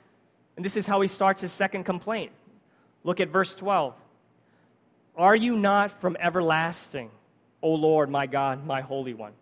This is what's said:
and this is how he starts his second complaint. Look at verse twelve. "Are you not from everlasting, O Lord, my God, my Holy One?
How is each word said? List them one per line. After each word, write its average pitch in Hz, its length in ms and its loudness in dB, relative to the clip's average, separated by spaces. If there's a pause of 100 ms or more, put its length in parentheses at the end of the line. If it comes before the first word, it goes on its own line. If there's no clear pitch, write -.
(560)
and 180 80 -8
this 196 120 -4
is 202 100 -2
how 202 160 2
he 196 60 2
starts 190 340 0
his 180 100 -8
second 190 320 -4
complaint. 185 480 -6 (680)
Look 175 180 -2
at 175 80 0
verse 180 260 0
twelve. 180 400 0 (1200)
"Are 190 200 6
you 233 200 2
not 202 440 2
from 180 180 -2
everlasting, 165 920 -2 (520)
O 160 80 0
Lord, 156 400 2
my 139 160 0
God, 139 400 -2
my 135 140 -4
Holy 131 340 -8
One? 107 280 -14